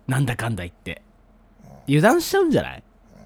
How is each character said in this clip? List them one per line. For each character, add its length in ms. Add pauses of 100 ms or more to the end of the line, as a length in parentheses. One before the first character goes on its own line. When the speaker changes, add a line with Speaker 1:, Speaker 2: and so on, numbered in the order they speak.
Speaker 1:
な 140
ん 60
だ 100
か 120
ん 60
だ 80
言 80
っ 20
て。 300 (640)
Speaker 2:
う 20
ん。 40 (180)
Speaker 1:
油 140
断 200
し 80
ち 60
ゃ 40
う 40
ん 60
じ 80
ゃ 40
な 120
い？ 100 (420)